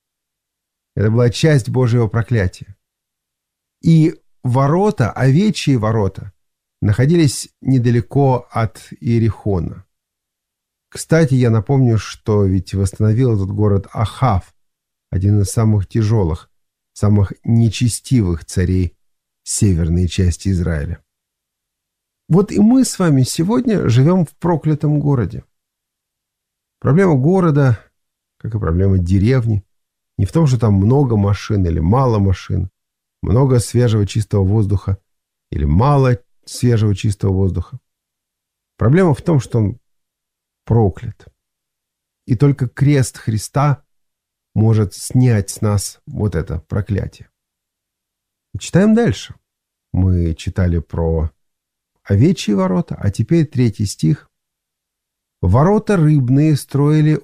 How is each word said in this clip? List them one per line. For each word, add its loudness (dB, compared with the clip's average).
Это 0
была 2
часть 0
Божьего 0
проклятия. -4
И 2
ворота, 0
овечьи 0
ворота, -4
находились 0
недалеко 0
от -6
Иерихона. -2
Кстати, 0
я 2
напомню, 2
что -2
ведь -2
восстановил 0
этот -4
город 0
Ахав, -4
один 0
из 0
самых 0
тяжелых, -2
самых 0
нечестивых 0
царей -2
северной 0
части -2
Израиля. -4
Вот 2
и -2
мы 4
с -6
вами 2
сегодня -2
живем 2
в -20
проклятом -2
городе. -4
Проблема 2
города, 2
как -10
и -2
проблема 2
деревни, 0
не 0
в -10
том, 2
что 2
там 2
много 2
машин 0
или -2
мало 2
машин, -2
много 2
свежего 0
чистого -2
воздуха 0
или -4
мало 2
свежего 0
чистого -2
воздуха. -4
Проблема 2
в -4
том, 0
что -4
он -2
проклят. -2
И -2
только 0
крест 0
Христа -4
может 2
снять 0
с -12
нас -4
вот -6
это -6
проклятие. -8
И -10
читаем 2
дальше. -2
Мы 0
читали -2
про -4
овечьи 0
ворота, -2
а -4
теперь 0
третий -2
стих. -4
"Ворота 2
рыбные 2
строили 0